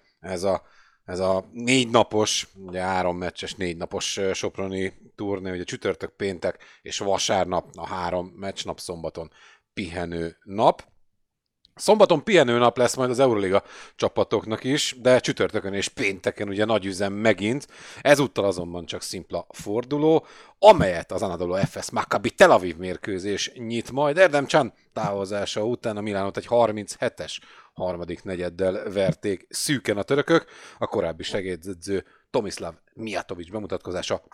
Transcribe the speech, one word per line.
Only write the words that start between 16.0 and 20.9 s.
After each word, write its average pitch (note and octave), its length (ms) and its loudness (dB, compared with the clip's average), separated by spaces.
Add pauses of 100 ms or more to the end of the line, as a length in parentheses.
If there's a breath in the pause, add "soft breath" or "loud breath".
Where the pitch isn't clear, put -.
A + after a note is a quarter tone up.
ugye G2+ 160 -2
nagy G#2+ 220 0
üzem G2 260 -4
megint. G#2+ 540 0 (340 loud breath)
Ezúttal C#3 440 4
azonban F2 420 -4
csak G2 160 -10
szimpla F2 460 -8
forduló, C#3+ 800 0 (320 loud breath)
amelyet G2 540 8